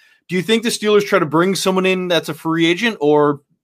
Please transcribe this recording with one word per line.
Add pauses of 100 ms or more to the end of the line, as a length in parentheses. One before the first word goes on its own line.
(280)
Do
you
think
the
Steelers
try
to
bring
someone
in
that's
a
free
agent
or (220)